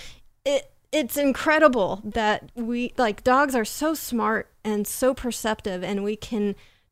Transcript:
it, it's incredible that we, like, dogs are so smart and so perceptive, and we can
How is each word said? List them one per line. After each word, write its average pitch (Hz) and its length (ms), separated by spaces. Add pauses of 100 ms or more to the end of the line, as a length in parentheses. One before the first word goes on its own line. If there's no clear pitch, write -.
(460)
it, 285 240 (200)
it's 233 280
incredible 269 840
that 214 520
we, 240 420
like, 226 260
dogs 262 320
are 226 120
so 311 260
smart 220 580 (140)
and 208 220
so - 260
perceptive, 214 720
and 196 180
we 208 140
can 208 380 (380)